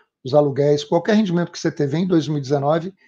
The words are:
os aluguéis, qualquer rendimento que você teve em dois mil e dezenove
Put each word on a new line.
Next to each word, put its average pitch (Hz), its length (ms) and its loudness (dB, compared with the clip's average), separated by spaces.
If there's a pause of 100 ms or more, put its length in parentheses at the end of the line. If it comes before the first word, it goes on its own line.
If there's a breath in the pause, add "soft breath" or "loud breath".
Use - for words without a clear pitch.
(240 soft breath)
os 127 100 -8
aluguéis, 147 500 2
qualquer 170 320 0
rendimento 175 360 0
que - 80 -16
você 160 120 -2
teve 147 260 -2
em 185 100 0
dois 160 200 2
mil 151 100 -2
e 143 40 -4
dezenove 147 520 -2 (140)